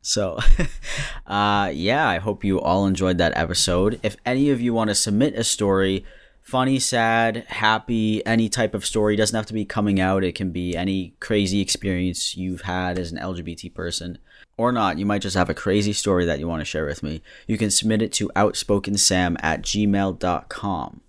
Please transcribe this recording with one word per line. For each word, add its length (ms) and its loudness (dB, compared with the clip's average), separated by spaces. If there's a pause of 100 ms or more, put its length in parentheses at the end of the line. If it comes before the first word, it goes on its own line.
So, 360 -2 (440)
<laughs> 440 -8
uh, 460 2
yeah, 360 0
I 100 0
hope 240 -4
you 180 2
all 260 2
enjoyed 320 2
that 180 2
episode. 680 0
If 220 -2
any 260 2
of 100 2
you 140 0
want 140 2
to 60 0
submit 400 2
a 100 -2
story, 600 2 (380)
funny, 360 0
sad, 720 0
happy, 760 0
any 240 2
type 260 -2
of 120 -4
story, 300 2
doesn't 200 0
have 100 -4
to 60 -14
be 120 -4
coming 360 0
out. 220 2
It 140 -2
can 140 -4
be 260 -4
any 420 -4
crazy 420 0
experience 760 -2
you've 260 -6
had 360 -4
as 120 -6
an 80 -10
L 160 -6
G 80 -10
B 140 -10
T 120 -14
person 500 -8 (380)
or 140 0
not. 260 0
You 80 -4
might 180 0
just 140 -4
have 140 2
a 40 0
crazy 380 0
story 320 0
that 140 0
you 80 -6
want 140 -4
to 40 -6
share 220 -4
with 160 -6
me. 180 -6 (280)
You 100 -2
can 140 0
submit 280 2
it 120 -2
to 240 -4
outspokensam 1040 0
at 220 -2
gmail 580 0
dot 280 -2
com. 600 -8